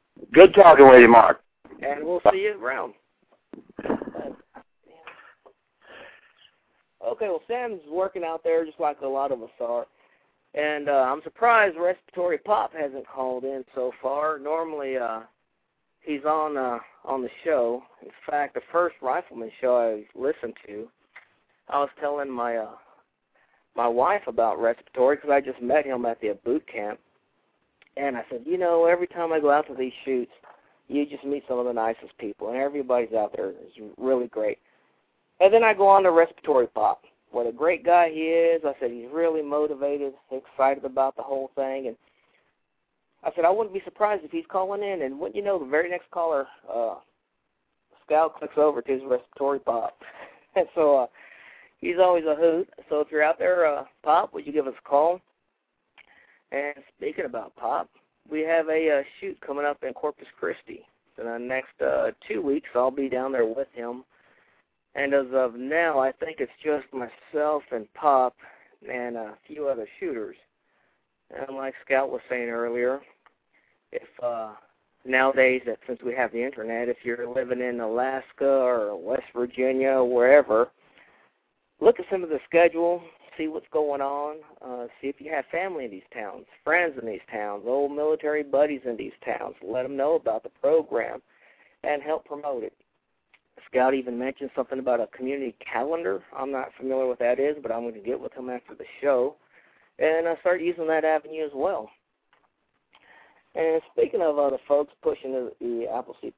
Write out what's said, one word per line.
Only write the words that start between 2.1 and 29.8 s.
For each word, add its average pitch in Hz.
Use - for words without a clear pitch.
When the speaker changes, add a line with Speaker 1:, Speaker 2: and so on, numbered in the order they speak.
Speaker 2:
see 196
you 208
around. 120
Okay, 226
well, 165
Sam's 233
working 185
out 160
there 165
just 156
like 147
a 139
lot 135
of 120
us 117
are. 120
And, 147
uh, 143
I'm 151
surprised 208
Respiratory 175
Pop 214
hasn't 139
called 131
in 135
so 127
far. 147
Normally, 147
uh, 113
he's 147
on, 151
uh, 123
on 135
the 120
show. 127
In -
fact, 147
the 123
first 175
Rifleman 127
show 123
I 110
listened 123
to, 104
I 143
was 139
telling 143
my, 120
uh, 110
my 120
wife 151
about 113
Respiratory 123
'cause 147
I 139
just 131
met 143
him 127
at 117
the 104
boot 135
camp. 107
And 139
I 113
said, 123
"You 175
know, 170
every 175
time 170
I 156
go 147
out 151
to 139
these 131